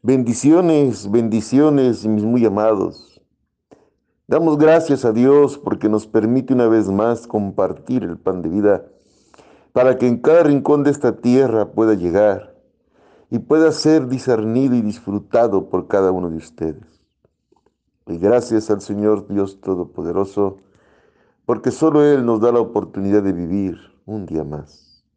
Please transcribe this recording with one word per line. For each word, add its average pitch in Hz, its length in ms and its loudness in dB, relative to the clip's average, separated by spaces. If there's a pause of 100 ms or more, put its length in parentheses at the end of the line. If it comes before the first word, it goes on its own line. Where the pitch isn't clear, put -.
Bendiciones, 135 1080 2
bendiciones, 120 960 0
mis 107 180 0
muy 117 220 2
amados. 101 760 -2 (1040)
Damos 156 300 2
gracias 156 480 2
a 117 80 2
Dios 135 460 4
porque 98 320 -2
nos 107 160 -2
permite 123 480 0
una 123 140 2
vez 110 200 2
más 110 380 -2
compartir 101 760 -4
el 87 120 -10
pan 92 240 -6
de 80 80 -8
vida, 101 380 0 (880)
para 127 240 2
que 127 100 0
en 120 140 -2
cada 165 220 4
rincón 143 400 2
de 143 60 2
esta 127 300 -2
tierra 123 520 0
pueda 110 200 2
llegar 98 640 0 (720)
y 117 120 -4
pueda 156 320 2
ser 151 360 0
discernido 123 680 -2
y 120 60 0
disfrutado 104 880 -2
por 90 180 -4
cada 95 260 0
uno 90 180 -6
de 80 80 -10
ustedes. - 640 -12 (1040)
Y 87 100 -10
gracias 110 540 0
al 104 100 0
Señor 104 480 -2
Dios 98 320 -6
Todopoderoso, 95 1000 -6 (840)
porque 117 260 -2
solo 147 320 0
Él 147 220 2
nos 117 160 0
da 120 120 2
la 120 80 2
oportunidad 104 600 -2
de 98 120 -2
vivir 87 440 -6 (280)
un 104 180 -12
día 78 200 -8
más. - 600 -16 (120)